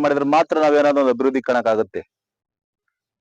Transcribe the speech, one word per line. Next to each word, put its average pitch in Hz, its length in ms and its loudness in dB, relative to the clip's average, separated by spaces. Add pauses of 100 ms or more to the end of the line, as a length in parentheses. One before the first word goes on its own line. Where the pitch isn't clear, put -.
ಮಾಡಿದ್ರೆ 143 240 -2 (100)
ಮಾತ್ರ 165 180 0 (100)
ನಾವೇನಾದ್ರು 147 380 2
ಒಂದು 131 120 2
ಅಭಿವೃದ್ಧಿ 131 340 -2
ಕಾಣಕ್ಕಾಗತ್ತೆ. 113 520 -2 (1200)